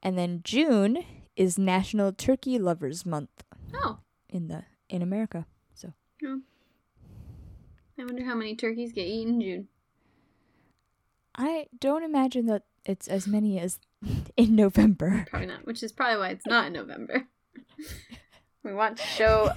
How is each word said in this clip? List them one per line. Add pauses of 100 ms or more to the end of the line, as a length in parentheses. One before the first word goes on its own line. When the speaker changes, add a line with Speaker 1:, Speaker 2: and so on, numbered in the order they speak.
Speaker 1:
And
then
June (320)
is
National
Turkey
Lovers
Month (300)
Speaker 2:
Oh. (320)
Speaker 1:
in
the, (240)
in
America. (260)
So. (300)
Speaker 2:
Oh. (1600)
I
wonder
how
many
turkeys
get
eaten
in
June. (1700)
Speaker 1:
I (140)
don't
imagine
that (240)
it's
as
many
as (280)
<laughs>
in
November.
Speaker 2:
Probably
not,
which
is
probably
why
it's
not
in
November.
<laughs> (1300)
We
want
to
show